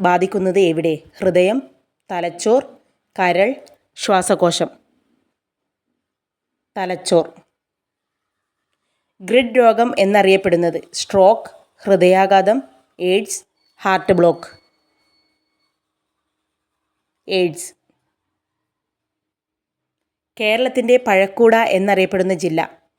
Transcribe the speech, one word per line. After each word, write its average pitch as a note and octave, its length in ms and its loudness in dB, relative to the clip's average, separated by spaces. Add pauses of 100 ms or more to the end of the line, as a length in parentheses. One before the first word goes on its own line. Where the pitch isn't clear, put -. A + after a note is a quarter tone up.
ബാധിക്കുന്നത് F#3 580 0
എവിടെ? D#3+ 360 0 (240)
ഹൃദയം, F#3 400 0 (520)
തലച്ചോർ, F3+ 520 -2 (580)
കരൾ, F#3+ 340 0 (420)
ശ്വാസകോശം. F#3 720 -2 (2000)
തലച്ചോർ. F3+ 500 -2 (1900)
ഗ്രിഡ് A3+ 380 0
രോഗം A#3 400 2
എന്നറിയപ്പെടുന്നത്. F#3+ 800 2 (140)
സ്ട്രോക്ക്, G3+ 580 0 (340)
ഹൃദയാഘാതം, F#3+ 760 2 (360)
എയ്ഡ്സ്, F#3+ 460 -4 (360)
ഹാർട്ട് F#3+ 320 -2
ബ്ലോക്ക്. E3+ 360 0 (2750)
എയ്ഡ്സ്. F3+ 460 -4 (2750)
കേരളത്തിൻ്റെ A3+ 560 0 (100)
പഴക്കൂട G3 500 2
എന്നറിയപ്പെടുന്ന F#3+ 800 0
ജില്ല. E3 260 -4 (380)